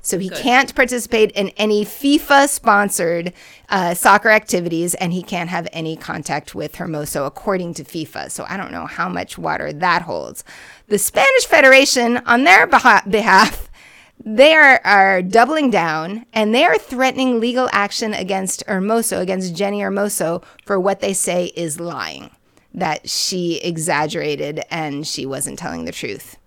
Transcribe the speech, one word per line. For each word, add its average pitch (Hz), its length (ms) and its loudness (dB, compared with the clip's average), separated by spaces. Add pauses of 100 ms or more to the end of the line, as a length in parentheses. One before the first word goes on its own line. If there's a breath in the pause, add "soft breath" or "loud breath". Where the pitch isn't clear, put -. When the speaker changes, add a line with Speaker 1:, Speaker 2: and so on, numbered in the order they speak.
Speaker 1:
So 185 180 -4
he 185 100 -6
Speaker 2:
Good. 175 80 -10
Speaker 1:
can't 254 380 2
participate 240 560 2
in 196 260 -2
any 208 260 0
fifa-sponsored, 208 1500 0 (360 loud breath)
uh, 175 260 0
soccer 208 340 4
activities, 175 640 0
and 175 180 -4
he 180 120 -4
can't 175 260 -8
have 175 240 -6
any 160 220 -6
contact 156 580 -8
with - 220 -10
Hermoso, 151 500 -6
according 180 500 -4
to 151 80 -14
fifa. - 460 -10
So - 180 -12
I 185 80 -10
don't 196 160 -10
know 82 140 -10
how 175 240 -6
much 180 300 -8
water 156 340 -6
that 175 300 0
holds. 78 400 -10 (460 loud breath)
The 202 100 0
Spanish 523 460 2
Federation, 262 720 4
on 240 260 0
their 370 240 6
beha-, 247 420 6
behalf, 202 600 2 (520 loud breath)
they 254 300 6
are, 285 300 8
are 190 400 4
doubling 247 480 4
down, 170 600 -2
and 214 200 0
they 262 120 4
are 359 120 4
threatening 254 640 0
legal 247 320 0
action 202 420 -2
against 190 540 -6
Hermoso, 208 520 -2
against 185 360 -4
Jenny 202 260 -4
Hermoso, 190 640 -4 (200 soft breath)
for 202 160 -2
what 190 200 -2
they 196 140 -4
say 180 320 -2 (100)
is 165 240 -8
lying, 110 500 -12 (460)
that 170 340 -6
she 175 520 -4
exaggerated 151 1080 -4
and 156 380 -8
she 135 180 -8
wasn't 139 320 -8
telling 165 280 -10
the 170 60 -10
truth. - 560 -12